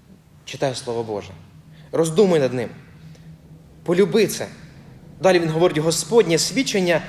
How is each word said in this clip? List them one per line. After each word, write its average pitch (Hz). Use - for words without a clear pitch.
читай 135
Слово 117
Боже, 101
роздумуй 165
над 127
ним, 117
полюби 190
це. 160
Далі 180
він 165
говорить: 160
«Господнє 165
свідчення 185